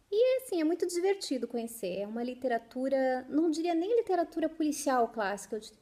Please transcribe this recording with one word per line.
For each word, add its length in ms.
E, 280
assim, 220
é 40
muito 220
divertido 600
conhecer. 500
É 80
uma 160
literatura, 1040
não 220
diria 240
nem 220
literatura 520
policial 600
clássica, 480
eu 40
di-, 220